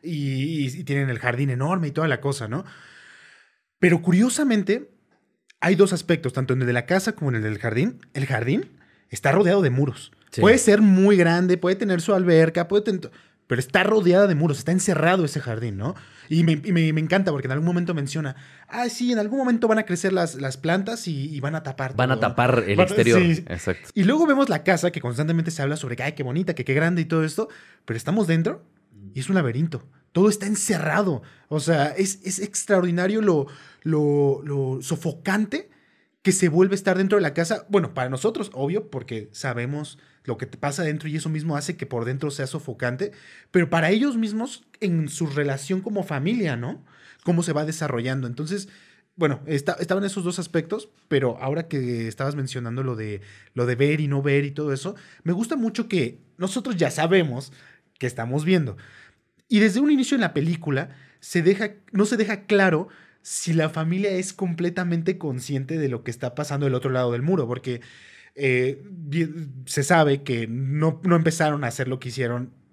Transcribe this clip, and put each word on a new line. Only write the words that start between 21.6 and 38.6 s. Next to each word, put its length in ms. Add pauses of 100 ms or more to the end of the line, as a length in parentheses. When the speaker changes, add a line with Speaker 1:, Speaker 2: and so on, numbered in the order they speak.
Speaker 1:
tapar 320
Speaker 2:
Van 160
a 40
Speaker 1:
todo", 80
¿no? 120
Speaker 2:
tapar 320
el 80
Speaker 1:
Van 120
a, 20
Speaker 2:
exterior. 320
Speaker 1:
sí. 260
Speaker 2:
Exacto. 460
Speaker 1:
Y 100
luego 240
vemos 220
la 140
casa, 280
que 80
constantemente 520
se 100
habla 160
sobre 180
que, 80
"Ay, 80
qué 120
bonita, 320
que 100
qué 80
grande 280
y 40
todo 180
esto", 240 (380)
pero 100
estamos 320
dentro 380 (480)
y 80
es 80
un 60
laberinto. 520 (240)
Todo 160
está 200
encerrado. 760 (260)
O 140
sea, 280
es, 360
es 140
extraordinario 840
lo, 260 (360)
lo, 600
lo 380
sofocante 880 (540)
que 100
se 160
vuelve 260
estar 220
dentro 200
de 40
la 120
casa. 360
Bueno, 240
para 160
nosotros, 440
obvio, 360